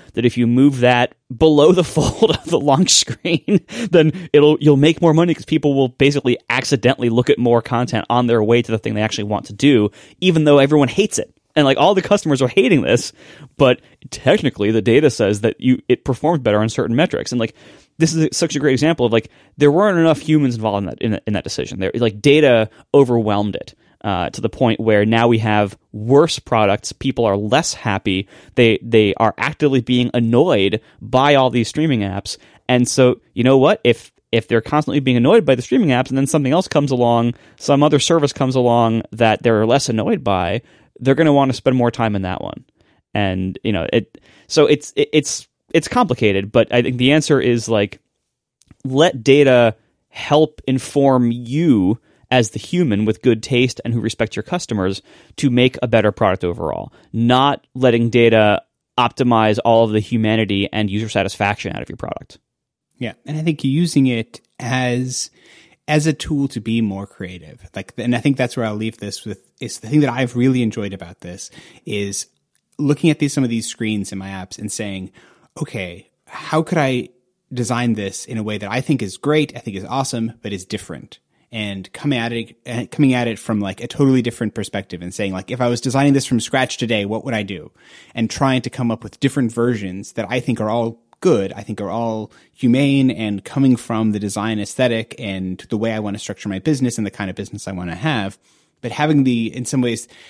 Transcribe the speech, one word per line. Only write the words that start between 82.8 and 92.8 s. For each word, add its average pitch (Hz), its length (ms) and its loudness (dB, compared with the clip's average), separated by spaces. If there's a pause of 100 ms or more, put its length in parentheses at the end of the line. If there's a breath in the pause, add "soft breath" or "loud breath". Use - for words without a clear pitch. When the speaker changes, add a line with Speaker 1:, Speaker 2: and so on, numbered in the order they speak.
Speaker 2:
coming 135 280 2
at 120 120 -2
it 110 120 -4
from, 107 220 -4
like, 95 200 -6
a 120 60 -8
totally 131 360 2
different 113 320 -6
perspective 95 480 -10
and 90 120 -12
saying, 98 180 -4
like, 92 180 -10
"If 123 100 -6
I 123 80 0
was 120 120 -2
designing 139 320 2
this 135 140 0
from 117 140 0
scratch - 360 -4
today, 110 280 -2
what 107 200 -6
would 127 100 -6
I 107 80 -2
do?" 95 280 -12 (440 soft breath)
And 113 160 -2
trying 131 320 0
to 135 80 -10
come 120 200 -4
up 110 120 -6
with - 180 -18
different 127 320 -2
versions 104 600 -4
that 107 160 -8
I 123 120 -4
think 113 200 -4
are 107 100 -4
all 113 300 -4 (200)
good, 101 340 0
I - 80 -14
think 104 180 -10
are 98 100 -6
all 110 400 -6 (220 soft breath)
humane 135 580 2